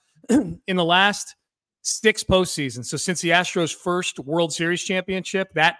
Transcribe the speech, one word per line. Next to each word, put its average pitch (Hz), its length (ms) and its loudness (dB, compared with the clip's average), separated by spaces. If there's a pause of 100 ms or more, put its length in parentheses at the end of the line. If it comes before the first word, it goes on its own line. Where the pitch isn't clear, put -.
<clears throat> - 200 -14
In 190 460 0
the 175 100 2
last 190 500 2 (480)
six - 400 0
postseasons, 143 640 0
so 151 120 -6
since 175 240 -4
the 170 80 -2
Astros' 175 460 2
first 180 440 -4
World 156 340 -2
Series 170 300 -2
championship, 190 680 -4
that 160 260 2